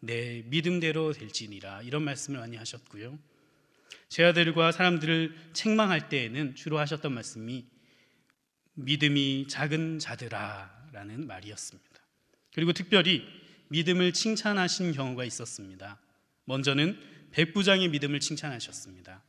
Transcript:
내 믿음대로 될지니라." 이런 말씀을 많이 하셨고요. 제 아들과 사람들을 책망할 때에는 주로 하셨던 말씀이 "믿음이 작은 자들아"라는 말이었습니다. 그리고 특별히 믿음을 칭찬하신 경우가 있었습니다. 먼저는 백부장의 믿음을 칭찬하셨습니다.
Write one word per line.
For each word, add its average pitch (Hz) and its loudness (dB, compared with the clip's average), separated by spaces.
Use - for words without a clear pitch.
내 117 -6
믿음대로 160 0
될지니라." 104 -10
이런 131 -4
말씀을 139 -6
많이 117 -12
하셨고요. 113 -14
제 - 4
아들과 165 6
사람들을 160 2
책망할 208 2
때에는 139 -2
주로 151 -4
하셨던 147 -2
말씀이 117 -10
"믿음이 139 2
작은 156 -2
자들아"라는 107 -10
말이었습니다. 95 -14
그리고 165 2
특별히 180 6
믿음을 180 4
칭찬하신 196 2
경우가 131 -4
있었습니다. 101 -12
먼저는 139 2
백부장의 185 4
믿음을 143 -2
칭찬하셨습니다. 101 -10